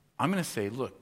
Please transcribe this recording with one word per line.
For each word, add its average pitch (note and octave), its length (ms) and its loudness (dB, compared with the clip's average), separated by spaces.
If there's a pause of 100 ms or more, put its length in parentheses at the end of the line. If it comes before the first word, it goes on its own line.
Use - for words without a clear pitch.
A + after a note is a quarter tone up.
(180)
I'm C#3+ 120 4
gonna F#3+ 140 2
say, G#2 240 -2
"Look, A#2 340 -4